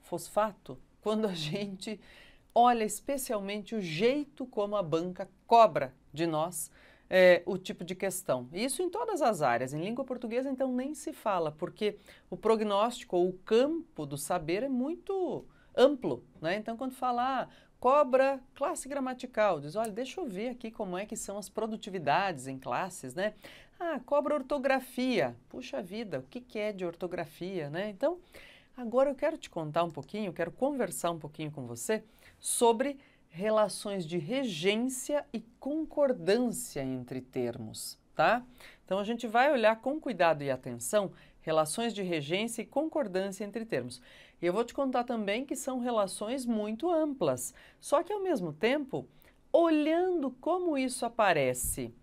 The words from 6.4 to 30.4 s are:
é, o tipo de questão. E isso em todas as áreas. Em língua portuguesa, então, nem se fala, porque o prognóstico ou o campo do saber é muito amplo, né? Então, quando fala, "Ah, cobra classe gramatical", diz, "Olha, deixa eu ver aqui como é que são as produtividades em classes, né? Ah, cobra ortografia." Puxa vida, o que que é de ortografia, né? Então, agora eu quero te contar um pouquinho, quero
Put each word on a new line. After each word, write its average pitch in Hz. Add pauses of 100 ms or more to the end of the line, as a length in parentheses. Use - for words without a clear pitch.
é, 180
o 185
tipo 190
de 175
questão. 151
E 185
isso 277
em 359
todas 415
as 214
áreas. 123
Em 151
língua 233
portuguesa, 254
então, 262
nem 262
se 311
fala, 170
porque 202 (280)
o -
prognóstico 214
ou 180
o 180
campo 269
do 143
saber 180
é 277
muito 311 (320)
amplo, 226 (180)
né? 165
Então, 214
quando 254
fala, 254
"Ah, - (300)
cobra 269 (140)
classe 294
gramatical", 254
diz, 147
"Olha, 226
deixa 254
eu 349
ver 214
aqui 233
como 185
é 202
que 220
são 202
as 202
produtividades 185
em 135
classes, 131
né? 208 (440)
Ah, 330
cobra 285
ortografia." 262 (140)
Puxa 254
vida, 190
o 131
que -
que -
é 214
de 190
ortografia, 170
né? 190
Então, 285 (580)
agora 254
eu 254
quero 302
te -
contar 160
um 170
pouquinho, 190
quero 170